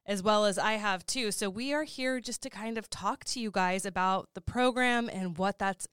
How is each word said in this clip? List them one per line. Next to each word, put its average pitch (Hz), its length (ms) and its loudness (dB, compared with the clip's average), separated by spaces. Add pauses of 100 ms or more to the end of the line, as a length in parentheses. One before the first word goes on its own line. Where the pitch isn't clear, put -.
as 196 180 -2
well 208 240 6
as 190 120 2
I 214 160 2
have 208 300 0
too. 240 260 -2
So 196 200 -2
we 254 240 -2
are 302 100 0
here 262 340 -2
just 240 240 -8
to 269 80 -8
kind 220 280 -6
of 208 100 -8
talk 214 380 -4
to - 140 -4
you 220 100 -2
guys 185 340 2
about 190 500 0
the 190 60 -10
program 247 720 2
and 185 240 -4
what 190 220 0
that's 196 340 -2